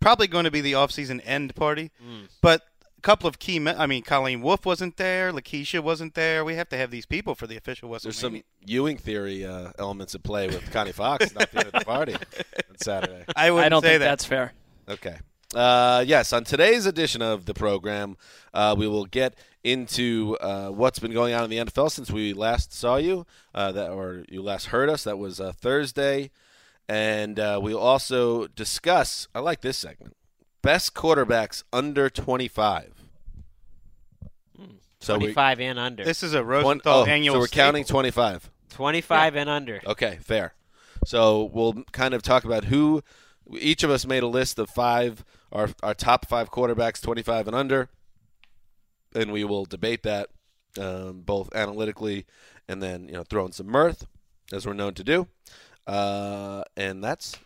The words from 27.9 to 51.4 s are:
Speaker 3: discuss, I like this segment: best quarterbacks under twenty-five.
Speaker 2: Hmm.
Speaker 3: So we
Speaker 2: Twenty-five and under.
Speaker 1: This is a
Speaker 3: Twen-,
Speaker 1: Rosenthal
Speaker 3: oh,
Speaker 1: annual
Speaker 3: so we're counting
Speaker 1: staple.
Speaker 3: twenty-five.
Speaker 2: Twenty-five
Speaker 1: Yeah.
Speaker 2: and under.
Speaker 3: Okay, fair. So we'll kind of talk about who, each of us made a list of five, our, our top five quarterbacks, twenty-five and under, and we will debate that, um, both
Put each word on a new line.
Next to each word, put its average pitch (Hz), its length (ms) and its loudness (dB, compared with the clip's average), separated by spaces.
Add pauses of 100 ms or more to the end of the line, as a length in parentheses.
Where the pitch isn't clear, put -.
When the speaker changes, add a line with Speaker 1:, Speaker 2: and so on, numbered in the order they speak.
Speaker 3:
discuss, - 880 0
I 113 60 -6
like 156 220 -2
this 131 140 -4
segment: - 400 -14 (460)
best 165 320 2
quarterbacks 120 800 2
under 139 360 2
twenty-five. 113 840 -2 (1600)
Speaker 2:
Hmm. 98 80 -20 (360)
Speaker 3:
So 107 140 -2
we 104 40 0
Speaker 2:
Twenty-five 123 400 2
and 127 220 -4
under. 120 240 -6
Speaker 1:
This 165 180 -2
is 160 100 -4
a 135 100 2
Speaker 3:
Twen-, 113 40 -2
Speaker 1:
Rosenthal 139 540 4
Speaker 3:
oh, 113 60 6
Speaker 1:
annual 147 280 4
Speaker 3:
so 127 60 6
we're 120 80 2
counting 147 340 4
Speaker 1:
staple. 135 160 0
Speaker 3:
twenty-five. 117 520 0 (200)
Speaker 2:
Twenty-five 156 640 2
Speaker 1:
Yeah. 147 60 0
Speaker 2:
and 147 100 -2
under. 123 340 -4
Speaker 3:
Okay, 101 380 -2
fair. 101 320 -2 (500)
So 110 480 4
we'll 113 380 0
kind 127 240 0
of 110 80 -2
talk 127 220 4
about 110 220 -2
who, 151 360 4 (560)
each 156 240 0
of 156 80 4
us 127 160 2
made 131 160 0
a 120 60 0
list 127 300 0
of 107 120 -2
five, 120 540 0 (280)
our, 107 180 -2 (120)
our 104 120 -2
top - 320 2
five 117 240 -2
quarterbacks, 117 500 0
twenty-five 113 460 -2
and 107 100 -4
under, 135 320 0 (1300)
and 107 180 -2
we 104 120 -2
will 101 200 -4
debate 101 380 -6
that, 104 260 -4 (500)
um, 92 440 -10
both 98 320 -4